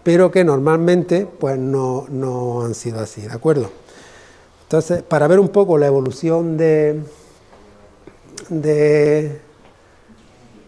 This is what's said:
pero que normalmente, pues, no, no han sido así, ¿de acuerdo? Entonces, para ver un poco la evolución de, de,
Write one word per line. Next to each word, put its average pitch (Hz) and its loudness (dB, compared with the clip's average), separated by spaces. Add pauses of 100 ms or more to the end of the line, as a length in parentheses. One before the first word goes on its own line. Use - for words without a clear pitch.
pero 175 4
que 185 2
normalmente, 165 2
pues, 135 -6
no, 131 -4
no 123 -6
han 117 -6
sido 110 -8
así, 107 -12
¿de 107 -14
acuerdo? 123 -2 (920)
Entonces, 165 -2
para 147 0
ver 180 4
un 190 2
poco 196 2
la 147 2
evolución 160 -2
de, 156 0 (1500)
de, 151 2 (1300)